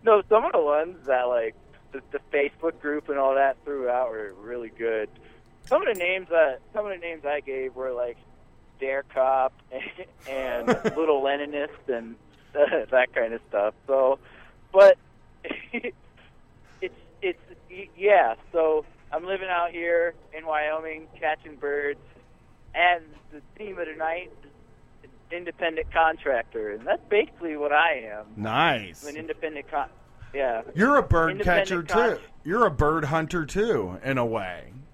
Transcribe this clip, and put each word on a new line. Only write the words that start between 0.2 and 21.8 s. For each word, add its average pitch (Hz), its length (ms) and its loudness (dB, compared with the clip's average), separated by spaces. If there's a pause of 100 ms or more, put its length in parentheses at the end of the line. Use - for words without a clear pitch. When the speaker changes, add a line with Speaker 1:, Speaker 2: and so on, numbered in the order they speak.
Speaker 1:
some 220 160 6
of 339 80 -2
the 190 80 2
ones 156 460 -2
that, 127 180 2
like, 120 320 -2 (340)
the, 135 100 -12 (120)
the 143 80 -6 (120)
Facebook 156 480 -2
group 147 280 -6
and 143 100 -4
all 135 160 2
that 135 300 2
threw 139 240 -6
out 123 220 0
were 107 300 -10
really 117 280 -10
good. 110 400 -4 (580)
Some 311 180 2
of 269 80 0
the 196 60 -4
names 185 320 -4
that, 151 300 2 (120)
some 214 140 -6
of 196 60 -8
the 180 60 -10
names 165 280 -12
I 147 140 -2
gave 131 340 -8
were, 131 180 -8
like, 120 240 -6 (640)
Dare 135 240 -4 (100)
Cop 131 400 2 (200)
<laughs> - 580 -14
and 127 380 -4
Speaker 2:
<laughs> - 160 2 (120)
Speaker 1:
Little 151 260 2
Leninist 143 680 -4
and 117 260 -6 (200)
<laughs> - 180 -20
that 131 640 2
kind 113 180 0
of 113 140 -8
stuff. 107 260 0 (140)
So, 135 320 2 (520)
but - 240 12 (220)
<laughs> - 260 -20 (280)
it's, 233 220 -8 (1300)
it's, 180 200 -4 (280)
y-, 185 280 -16
yeah. 175 380 6 (180)
So 156 320 2 (280)
I'm 160 120 -6
living 190 260 -6
out 175 220 0
here 170 420 0 (220)
in 160 100 -12
Wyoming 156 640 -4 (100)
catching 156 380 -6
birds, 147 420 -4 (800)